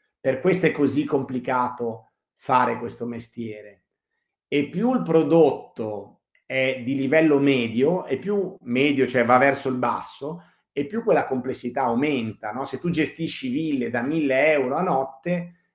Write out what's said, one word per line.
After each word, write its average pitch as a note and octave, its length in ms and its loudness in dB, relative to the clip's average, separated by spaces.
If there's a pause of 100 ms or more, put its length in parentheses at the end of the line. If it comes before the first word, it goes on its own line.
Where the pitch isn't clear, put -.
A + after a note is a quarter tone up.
(200)
Per C3+ 200 0
questo F3+ 260 2
è C#3+ 60 4
così C#3+ 320 0
complicato B2 1040 -4 (240)
fare B2 440 0
questo A#2 280 -10
mestiere. G#2+ 800 -12 (640)
E C#3+ 200 0
più A3 260 -2
il G3+ 80 0
prodotto D3 1120 2 (320)
è C3 400 -2
di C3 100 -2
livello C#3+ 440 4
medio, C#3 680 2
e C3 120 -2
più G3 440 -4
medio, C3 440 2
cioè B2 180 2
va B2 140 6
verso C3+ 300 2
il B2+ 80 -4
basso, B2 680 -6 (300)
e C#3+ 140 -4
più A3+ 180 -6
quella D#3+ 220 2
complessità B2+ 580 -4
aumenta, A#2 640 -2
no? B2+ 140 -6
Se C3 160 -10
tu F3 100 -2
gestisci D3 580 -4
ville C3+ 420 -2
da A#2+ 120 -2
mille C#3+ 480 2
euro C3+ 240 0
a E3+ 80 0
notte, F3 720 -4 (200)